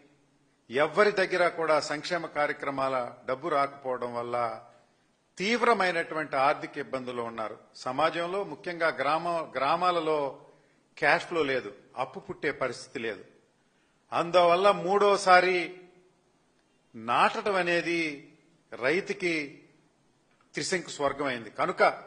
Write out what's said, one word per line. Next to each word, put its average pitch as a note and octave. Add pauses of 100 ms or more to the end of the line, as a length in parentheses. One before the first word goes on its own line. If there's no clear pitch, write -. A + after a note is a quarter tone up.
(680)
ఎవ్వరి D#3
దగ్గర F3 (160)
కూడా D#3
సంక్షేమ D#3
కార్యక్రమాల C#3+ (300)
డబ్బు C3
రాకపోవడం C3+
వల్ల A#2+ (1000)
తీవ్రమైనటువంటి F3+
ఆర్థిక C#3+
ఇబ్బందుల్లో B2
ఉన్నారు. A2+ (180)
సమాజంలో E3
ముఖ్యంగా E3 (120)
గ్రామ-, E3
గ్రామాలలో D#3 (760)
క్యాష్ D#3+
ఫ్లో E3
లేదు, B2+ (260)
అప్పు C3+
పుట్టే E3
పరిస్థితి C3
లేదు. G#2+ (880)
అందువల్ల E3+ (180)
మూడోసారి F#3 (1400)
నాటడం F#3
అనేది E3+ (680)
రైతుకి F3 (1200)
త్రిశంకు D#3+
స్వర్గమైంది. C3+ (100)
కనుక E3+ (260)